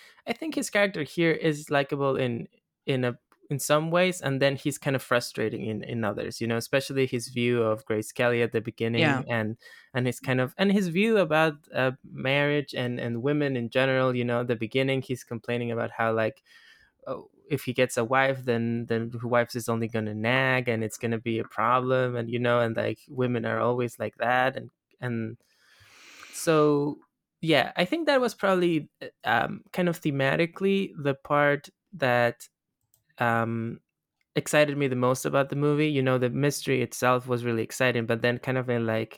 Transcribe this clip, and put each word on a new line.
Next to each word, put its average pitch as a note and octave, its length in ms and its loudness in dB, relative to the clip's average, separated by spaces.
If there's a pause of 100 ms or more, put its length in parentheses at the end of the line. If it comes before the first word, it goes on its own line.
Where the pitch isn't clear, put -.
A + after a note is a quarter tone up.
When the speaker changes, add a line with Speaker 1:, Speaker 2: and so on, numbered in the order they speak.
(260)
Speaker 1:
I A#3 80 -6
think D#4+ 220 -8
his - 160 -4
character G3 320 0
here E3 280 2
is D3+ 380 -2
likable C#3 460 0
in, B2 320 -2 (400)
in B2+ 160 0
a, B2 160 -2 (320)
in C#3 80 -2
some D#3 320 2
ways, F3+ 300 2
and C3+ 200 0
then C#3 140 4
he's C#3 220 -4
kind C#3 180 -2
of B2+ 80 -2
frustrating A#2+ 640 -2
in, G#2+ 180 -4
in A#2 200 -4
others, - 380 -4
you A2+ 60 -2
know, A#2 100 0
especially C3+ 480 0
his B2 220 -4
view A#2+ 340 0
of A2 240 0
Grace G#2+ 260 -2
Kelly A#2+ 300 2
at A#2 120 0
the A2+ 80 2
beginning A#2 640 0
Speaker 2:
Yeah. - 60 -8
Speaker 1:
and, A2 280 -2 (360)
and B2+ 140 0
his B2 140 -4
kind B2+ 200 0
of, B2+ 160 -4
and G3 140 2
his G3 160 2
view G#3 300 2
about, D#3+ 380 2 (200)
uh, B2+ 160 2 (180)
marriage C#3+ 640 0
and, B2 260 -4
and A#2 220 -4
women C#3+ 360 0
in A#2 120 -4
general, C3 460 2
you A#2+ 80 0
know, A#2+ 180 0
at B2 60 -4
the B2 80 0
beginning, C3 460 0
he's B2+ 240 -8
complaining A#2+ 440 -6
about A2+ 220 -4
how, A2+ 220 0
like, A2 280 0 (680)
oh, - 220 -10 (200)
if C#3+ 140 -2
he B2 100 -6
gets B2+ 240 2
a A#2 80 0
wife, C3 400 0
then, A#2 420 0
then A2+ 220 -2
the A#2+ 180 -8
wife A#2+ 280 2
is A#2 140 -6
only A2+ 180 0
gonna A2 280 -4
nag B2+ 540 0
and A2+ 140 -2
it's G#2+ 140 -8
gonna A#2 220 -4
be A2+ 200 -2
a A2+ 40 -4
problem, B2+ 720 0
and, A#2 140 -4
you A#2 100 -2
know, A#2+ 220 2
and, A2+ 160 0
like, A2 220 -2 (100)
women B2 360 -2
are A2+ 140 -2
always A#2+ 400 -2
like A2 180 -6
that, B2+ 380 0
and, A#2+ 140 -12 (320)
and A#2 360 -6 (920)
so, D3+ 680 2 (420)
yeah, D#3 360 4
I F3 80 4
think D#4 220 -2
that C#4 140 4
was A#3 140 -2
probably, F3 540 2 (120)
uh, C3+ 60 -12 (180)
um, A#2 380 0 (100)
kind F3+ 160 0
of E3 120 -4
thematically E3 960 0
the C#3 180 -2
part C#3+ 540 0 (240)
that, B2 540 0 (720)
um, A#2 640 -2 (540)
excited D3 420 2
me C#3+ 100 0
the B2+ 100 0
most B2+ 280 2
about C#3 240 0
the C#3+ 80 -6
movie. D3 320 2
You C#3 140 0
know, C3 160 2
the B2 120 2
mystery C3+ 520 0
itself B2 440 0
was A#2+ 180 -2
really A#2 180 0
exciting, A#2+ 440 0
but A#2 160 0
then B2 160 0
kind C3 200 -4
of B2 100 -6
in, A#2 180 0
like, A2 300 -4